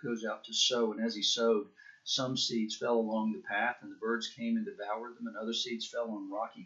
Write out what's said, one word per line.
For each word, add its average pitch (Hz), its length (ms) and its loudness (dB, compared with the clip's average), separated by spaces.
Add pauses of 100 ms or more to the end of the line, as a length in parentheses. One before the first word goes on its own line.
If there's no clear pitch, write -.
who 131 80 -4
goes 113 160 -2
out - 200 -4
to 113 80 -10
sow. 117 380 4
And 107 140 -2
as 113 100 0
he 104 60 -4
sowed, 113 460 4 (360)
some 131 320 0
seeds 113 400 0
fell 120 200 4
along 110 360 2
the 95 160 -8
path, 110 340 0
and 101 100 -12
the 95 60 -14
birds 113 380 -2
came 117 220 2
and 107 80 0
devoured 104 500 -4
them, 120 120 -8
and 107 100 -10
other 110 160 -2
seeds 117 340 -4
fell 117 220 -2
on 101 200 -6
rocky 107 360 -6